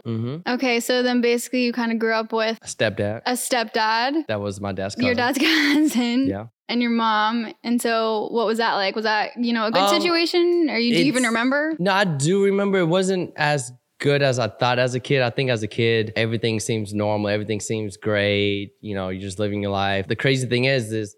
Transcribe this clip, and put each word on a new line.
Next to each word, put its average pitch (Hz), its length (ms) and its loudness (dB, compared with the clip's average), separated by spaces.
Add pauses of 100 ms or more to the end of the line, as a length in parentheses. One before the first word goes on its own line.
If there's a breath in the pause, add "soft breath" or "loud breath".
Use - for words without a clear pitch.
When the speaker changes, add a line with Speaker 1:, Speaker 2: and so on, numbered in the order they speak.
Speaker 1:
Mm-hmm. 120 480 -4
Speaker 2:
Okay, 240 260 0
so 247 240 0
then 247 160 2
basically 240 460 0
you 240 80 -2
kinda 233 220 -2
grew 226 180 -2
up 226 180 -2
with 226 300 -2
Speaker 1:
A - 60 -20
stepdad. 107 580 -2
Speaker 2:
a 254 80 0
stepdad. 233 920 -2
Speaker 1:
That 107 120 -2
was 101 220 -6
my 98 100 -4
dad's 95 260 -6
Speaker 2:
Your 247 160 0
Speaker 1:
cousin. 247 220 0
Speaker 2:
dad's - 20 -2
<laughs> 302 560 2
cousin. 240 340 0
Speaker 1:
Yeah. 120 200 -6 (220)
Speaker 2:
And 240 120 0
your 240 100 0
mom. 226 640 0 (100)
And 240 180 0
so 226 500 0
what 226 160 0
was 226 120 0
that 214 160 2
like? 196 200 0
Was 220 80 -4
that, 214 340 0
you 240 160 -2
know, 220 120 0
a 226 60 -2
good 185 100 4
Speaker 1:
Um, 202 200 4
Speaker 2:
situation? 349 680 2
Or 220 100 -2
you, 233 140 2
do 170 80 4
you 170 40 4
even 254 180 2
Speaker 1:
it's 233 40 2
Speaker 2:
remember? 269 520 0
Speaker 1:
No, 190 140 2
I 202 120 4
do 170 400 2
remember. 196 340 2
It 175 80 2
wasn't 185 480 0
as 143 380 0 (260)
good 143 220 2
as 131 180 2
I 113 80 2
thought 123 320 0
as 127 160 2
a 127 40 -2
kid. 135 220 2
I 120 80 2
think 131 200 -2
as 110 140 0
a 104 40 -4
kid, 113 480 0
everything 113 440 0
seems 107 340 -4
normal. 104 360 0
Everything 104 300 -2
seems 110 380 -6
great. 101 760 0 (100)
You 104 140 -6
know, 95 140 -4
you're 95 120 -6
just 95 180 -8
living 104 220 -2
your 101 100 -2
life. 98 360 -2
The 117 80 -2
crazy 131 320 0
thing 123 180 0
is, 127 260 0
is 110 260 -6